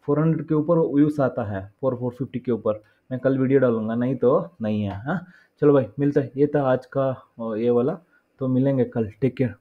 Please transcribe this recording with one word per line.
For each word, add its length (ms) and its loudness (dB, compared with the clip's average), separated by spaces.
फ़ोर 120 0
हंड्रेड 280 0
के 80 0
ऊपर 240 2
व्यूज़ 420 2
आता 220 0
है, 380 -6
फ़ोर, 140 0
फ़ोर 160 -6
फिफ्टी 280 -8
के 120 -4
ऊपर, 320 -2
मैं 80 -6
कल 180 0
वीडियो 220 2
डालूंगा, 360 0
नहीं 200 -2
तो 340 2
नहीं 220 -2
है। 200 -6
हाँ, 220 -6
चलो 120 6
भाई, 120 4
मिलते 200 2
हैं। 180 -4
ये 100 2
था 160 0
आज 220 0
का, 240 -2
अ, 460 -8
ये 140 0
वाला, 280 2
तो 80 -4
मिलेंगे 360 2
कल। 260 -2
टेक 160 0
केयर। 240 0